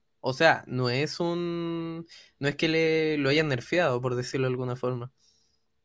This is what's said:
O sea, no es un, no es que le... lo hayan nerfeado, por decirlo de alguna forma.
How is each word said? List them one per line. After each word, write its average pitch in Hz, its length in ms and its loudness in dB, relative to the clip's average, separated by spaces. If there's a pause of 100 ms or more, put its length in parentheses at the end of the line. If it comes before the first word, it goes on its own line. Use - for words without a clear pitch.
(200)
O 131 120 0
sea, 156 340 4
no 127 240 -2
es 139 300 -2
un, 170 840 -4 (320)
no 139 100 -2
es 143 80 -2
que 165 120 0
le... 160 500 2
lo 139 120 2
hayan 156 180 2
nerfeado, 135 520 0
por 127 160 -2
decirlo 131 320 -2
de 127 60 0
alguna 123 220 -4
forma. 123 360 -4 (720)